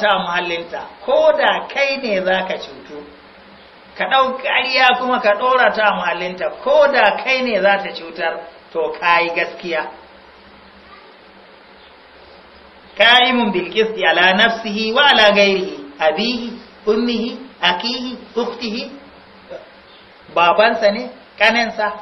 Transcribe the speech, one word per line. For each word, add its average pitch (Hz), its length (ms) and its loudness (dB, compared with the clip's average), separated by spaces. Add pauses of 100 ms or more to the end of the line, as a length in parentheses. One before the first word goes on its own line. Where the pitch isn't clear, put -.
ta 208 100 2
a 190 80 2
muhallinta, 170 640 -6 (240)
ko 302 280 4
da 208 360 0
kai 277 340 -2
ne 196 220 -2
za 185 240 0
ka 196 100 -6
cutu. - 480 -16 (880)
Ka 185 140 -6
ɗau 262 260 2
ƙarya 254 640 2
kuma 247 220 -2
ka 208 180 2
ɗora 247 340 2
ta 214 120 -2
a 196 100 2
muhallinta, 175 560 -6 (140)
ko 285 260 4
da 220 320 2
kai 262 200 -2
ne 220 200 -2
za 196 160 4
ta 180 140 -8
cutar, 165 480 -6 (320)
to 156 260 -4
ka 170 220 4
yi 170 100 -2
gaskiya. 170 560 -4 (3000)
Qa'imun 240 560 4
bil 180 180 -2
qisti 214 340 -2
ala 175 300 4
nafsihi 220 580 0
wa 269 120 2
ala 226 280 6
ghairihi, 196 440 0 (220)
abihi, 226 500 -2 (380)
ummihi, 233 440 0 (300)
akihi, 247 520 -4 (240)
ukhtihi. 233 480 -6 (1500)
Babansa 202 560 4
ne, 240 200 -4 (280)
kaninsa, 220 640 0